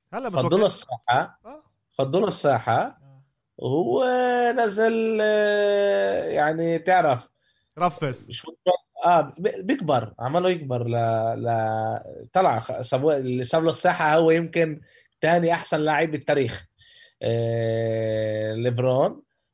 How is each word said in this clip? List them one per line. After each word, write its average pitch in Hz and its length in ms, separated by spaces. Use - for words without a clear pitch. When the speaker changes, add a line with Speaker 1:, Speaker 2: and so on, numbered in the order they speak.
Speaker 1:
هلا 240 160
Speaker 2:
فضلوا 165 200
Speaker 1:
بتوقع-، 196 160
Speaker 2:
الساحة. - 800
Speaker 1:
آه. 294 180
Speaker 2:
فضلوا 139 300
الساحة. 127 540
Speaker 3:
آه. - 420
Speaker 2:
وهو 226 480
نزل، 226 640
آه، 202 1040
يعني 160 560
تعرف 160 500
Speaker 1:
رفس. 151 520
Speaker 2:
شو، 120 200
آه، 170 160
ب-، 185 440
بيكبر. 147 540
عمله 165 300
يكبر 131 380
ل-، 113 560
ل-، 110 880
طلع 160 260
خ-، - 220
سابوه-، 135 320
اللي 127 300
ساب 160 200
له 165 60
الساحة 160 460
هو 165 160
يمكن 165 500
تاني 170 320
أحسن 160 260
لاعب 156 320
بالتاريخ. 139 540
آه... 113 1300
ليبرون، 127 680